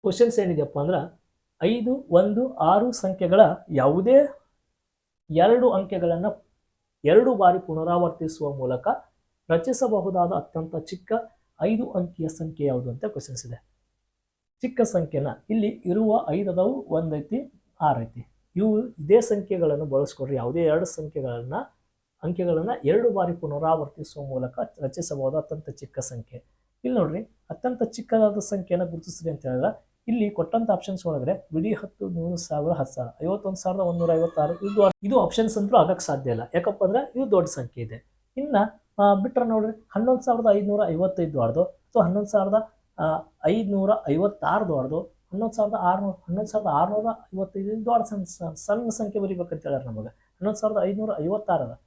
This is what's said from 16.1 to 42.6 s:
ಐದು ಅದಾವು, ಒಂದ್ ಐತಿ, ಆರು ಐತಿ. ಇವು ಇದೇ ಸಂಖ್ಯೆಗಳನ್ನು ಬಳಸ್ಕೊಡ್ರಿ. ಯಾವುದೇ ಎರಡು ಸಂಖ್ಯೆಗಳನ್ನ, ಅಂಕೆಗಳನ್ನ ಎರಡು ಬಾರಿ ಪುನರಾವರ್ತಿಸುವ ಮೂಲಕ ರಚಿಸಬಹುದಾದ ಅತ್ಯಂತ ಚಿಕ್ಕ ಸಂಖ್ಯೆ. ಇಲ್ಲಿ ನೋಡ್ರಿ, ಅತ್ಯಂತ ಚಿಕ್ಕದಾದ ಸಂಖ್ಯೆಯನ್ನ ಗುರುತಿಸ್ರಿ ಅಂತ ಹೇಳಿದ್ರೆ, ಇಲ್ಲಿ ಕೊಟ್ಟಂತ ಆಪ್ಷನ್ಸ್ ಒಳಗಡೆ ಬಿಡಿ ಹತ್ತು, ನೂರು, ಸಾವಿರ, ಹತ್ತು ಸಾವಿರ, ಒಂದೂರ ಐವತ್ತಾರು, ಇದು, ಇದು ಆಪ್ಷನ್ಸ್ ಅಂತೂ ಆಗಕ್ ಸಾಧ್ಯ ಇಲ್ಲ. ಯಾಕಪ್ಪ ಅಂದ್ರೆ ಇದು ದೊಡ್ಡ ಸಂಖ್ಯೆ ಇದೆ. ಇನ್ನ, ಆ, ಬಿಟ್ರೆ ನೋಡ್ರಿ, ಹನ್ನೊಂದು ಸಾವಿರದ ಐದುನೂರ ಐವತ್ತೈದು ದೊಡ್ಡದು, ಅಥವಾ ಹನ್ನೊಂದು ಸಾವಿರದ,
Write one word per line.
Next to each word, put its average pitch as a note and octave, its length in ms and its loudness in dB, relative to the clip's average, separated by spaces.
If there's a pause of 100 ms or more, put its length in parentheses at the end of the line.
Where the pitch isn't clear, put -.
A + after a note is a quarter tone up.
ಐದು F#3 220 -2
ಅದಾವು, G3+ 360 0
ಒಂದ್ D#3+ 280 -2
ಐತಿ, G#3 460 -8 (200)
ಆರು C#3 200 2
ಐತಿ. A2+ 300 -14 (240)
ಇವು G#3+ 320 2
ಇದೇ F#3+ 340 4
ಸಂಖ್ಯೆಗಳನ್ನು F3 640 0
ಬಳಸ್ಕೊಡ್ರಿ. C#3 500 -2
ಯಾವುದೇ B2+ 280 -2
ಎರಡು E3 220 2
ಸಂಖ್ಯೆಗಳನ್ನ, C3+ 680 -8 (680)
ಅಂಕೆಗಳನ್ನ F3 460 0 (160)
ಎರಡು A3+ 260 4
ಬಾರಿ F3+ 220 0
ಪುನರಾವರ್ತಿಸುವ D3+ 920 -4
ಮೂಲಕ B2+ 340 -6 (200)
ರಚಿಸಬಹುದಾದ C#3 640 -4
ಅತ್ಯಂತ D3+ 280 -10
ಚಿಕ್ಕ - 300 -12
ಸಂಖ್ಯೆ. B2 440 -10 (400)
ಇಲ್ಲಿ B3 160 0
ನೋಡ್ರಿ, E3+ 240 -2 (260)
ಅತ್ಯಂತ B3 340 -4
ಚಿಕ್ಕದಾದ A3 560 0
ಸಂಖ್ಯೆಯನ್ನ F#3 500 -2
ಗುರುತಿಸ್ರಿ E3 400 -8
ಅಂತ D3 160 -8
ಹೇಳಿದ್ರೆ, B2+ 440 -4 (180)
ಇಲ್ಲಿ A3 220 0
ಕೊಟ್ಟಂತ A3 420 -2
ಆಪ್ಷನ್ಸ್ F#3 340 -2
ಒಳಗಡೆ D3+ 480 -2
ಬಿಡಿ F3+ 200 0
ಹತ್ತು, - 360 -8
ನೂರು, E3+ 260 -4
ಸಾವಿರ, D#3+ 380 -2
ಹತ್ತು F3 840 -6
ಸಾವಿರ, F#3 240 -4
ಒಂದೂರ E3+ 340 0
ಐವತ್ತಾರು, D#3+ 400 0
ಇದು, G3+ 380 2 (120)
ಇದು A3+ 160 4
ಆಪ್ಷನ್ಸ್ A3 380 0
ಅಂತೂ G3+ 200 4
ಆಗಕ್ E3 220 4
ಸಾಧ್ಯ C#3 320 -4
ಇಲ್ಲ. D#3+ 100 -2 (120)
ಯಾಕಪ್ಪ G3 300 0
ಅಂದ್ರೆ A3+ 320 2
ಇದು B3 160 0
ದೊಡ್ಡ F3+ 160 4
ಸಂಖ್ಯೆ B2 360 -8
ಇದೆ. - 420 -16 (120)
ಇನ್ನ, C#4+ 180 -2 (440)
ಆ, G3+ 140 6
ಬಿಟ್ರೆ A#3 320 0
ನೋಡ್ರಿ, A3 440 -2
ಹನ್ನೊಂದು B3 320 0
ಸಾವಿರದ A#3 260 2 (100)
ಐದುನೂರ G3+ 300 0
ಐವತ್ತೈದು E3+ 460 -2
ದೊಡ್ಡದು, B2 300 0
ಅಥವಾ - 400 0
ಹನ್ನೊಂದು G3 240 0
ಸಾವಿರದ, G#3 460 0 (260)